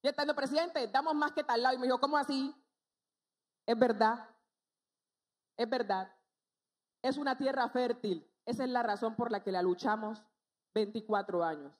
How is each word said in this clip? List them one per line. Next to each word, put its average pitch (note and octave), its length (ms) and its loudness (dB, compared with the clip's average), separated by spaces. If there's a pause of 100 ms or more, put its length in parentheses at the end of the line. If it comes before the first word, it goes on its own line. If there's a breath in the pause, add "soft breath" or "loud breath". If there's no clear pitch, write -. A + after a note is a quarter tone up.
Y C4+ 60 0
estando D4 280 0
presidente, D4 520 0
damos D4+ 260 2
más D4 180 2
que D4+ 100 0
tal A#3+ 200 2
lado. B3+ 120 4
Y B3+ 40 -4
me B3 80 0
dijo, B3+ 120 2
"¿Cómo C#4+ 200 2
así?". C4+ 360 -2 (1120)
Es A#3 100 2
verdad, A3+ 520 4 (1300)
es A3+ 120 -2
verdad. G3+ 460 -2 (880)
Es C4 140 0
una C#4 200 -2
tierra C4 340 0
fértil. A#3 600 -2 (140)
Esa A#3+ 180 -4
es B3+ 80 0
la A#3+ 140 0
razón A3 320 -2
por A#3 160 -2
la G3+ 100 -4
que G3 80 -4
la F#3 120 0
luchamos G#3+ 600 -2 (500)
veinticuatro G#3 720 0
años. D3 380 -4